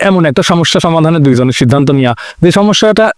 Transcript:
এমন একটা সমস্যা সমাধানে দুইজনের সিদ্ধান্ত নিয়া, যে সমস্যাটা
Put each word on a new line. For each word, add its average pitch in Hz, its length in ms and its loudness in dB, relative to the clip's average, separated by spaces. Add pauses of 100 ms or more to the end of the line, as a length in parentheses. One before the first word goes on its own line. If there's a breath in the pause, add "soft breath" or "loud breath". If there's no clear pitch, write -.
এমন 185 240 0
একটা 151 180 0
সমস্যা 170 360 0
সমাধানে 165 400 0
দুইজনের 127 340 0
সিদ্ধান্ত 139 380 0
নিয়া, 131 240 0 (260 loud breath)
যে 170 100 4
সমস্যাটা 214 680 0